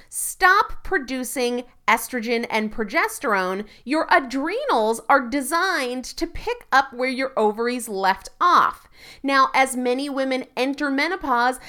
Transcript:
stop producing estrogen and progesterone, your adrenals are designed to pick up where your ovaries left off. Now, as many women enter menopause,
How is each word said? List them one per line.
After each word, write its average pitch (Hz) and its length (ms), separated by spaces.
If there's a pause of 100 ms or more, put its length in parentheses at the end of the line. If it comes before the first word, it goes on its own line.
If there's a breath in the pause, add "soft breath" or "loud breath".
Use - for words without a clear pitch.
stop - 800
producing 254 800 (240 soft breath)
estrogen 233 600
and 214 220
progesterone, 208 920 (180 loud breath)
your 302 260
adrenals 269 1000
are 277 180
designed 269 800
to - 200
pick 466 460
up 262 220
where 254 160
your 262 260
ovaries 226 540
left 190 400 (100)
off. 320 480 (360 loud breath)
Now, 269 300
as 262 220
many 247 340
women 262 360 (100)
enter 277 340
menopause, 269 800